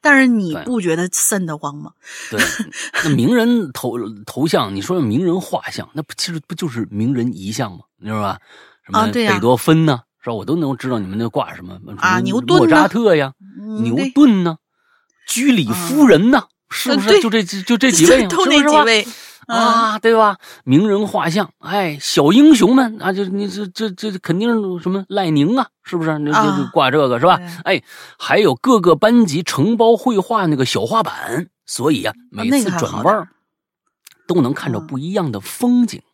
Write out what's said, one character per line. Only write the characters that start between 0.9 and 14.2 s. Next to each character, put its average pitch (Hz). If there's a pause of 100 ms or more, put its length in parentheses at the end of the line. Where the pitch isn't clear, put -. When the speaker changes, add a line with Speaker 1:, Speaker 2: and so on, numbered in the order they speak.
Speaker 1:
得 175
瘆 -
得 160
慌 147
吗？ 151 (400)
Speaker 2:
对。 107
对。 - (160)
Speaker 1:
<laughs> -
Speaker 2:
那 -
名 143
人 226
头， 120 (260)
头 143
像， 127
你 98
说 180
名 127
人 180
画 180
像， -
那 156
不， -
其 -
实 160
不 -
就 170
是 117
名 107
人 123
遗 95
像 110
吗？ 87 (180)
你 90
知 107
道 110
吧？ 98 (440)
什 -
么 196
Speaker 1:
啊， 220
对 233
呀。 202
Speaker 2:
贝 175
多 127
芬 160
呢， 139 (240)
是 120
吧？ -
我 104
都 143
能 143
知 131
道 123
你 101
们 95
那 117
挂 117
什 -
么， 92 (180)
Speaker 1:
啊， 113
Speaker 2:
什 -
么 120
Speaker 1:
牛 196
顿 247
呢？ -
Speaker 2:
莫 -
扎 311
特 208
呀， 139 (300)
Speaker 1:
嗯， 214
Speaker 2:
牛 233 (200)
顿 240